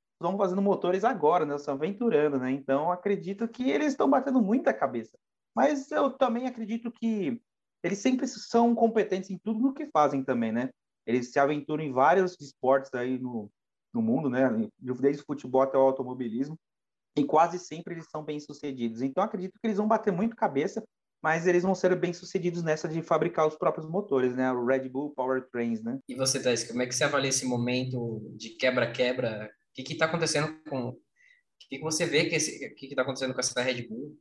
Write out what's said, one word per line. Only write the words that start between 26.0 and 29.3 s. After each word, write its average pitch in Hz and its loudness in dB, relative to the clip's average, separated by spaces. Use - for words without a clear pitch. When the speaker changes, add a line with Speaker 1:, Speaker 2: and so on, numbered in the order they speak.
Speaker 2:
E 123 -10
você, 131 -2
Thais, 120 0
como 120 -4
é 127 -2
que 127 -8
você - 0
avalia 139 0
esse - -2
momento 123 -2
de 113 -14
quebra-quebra 123 -2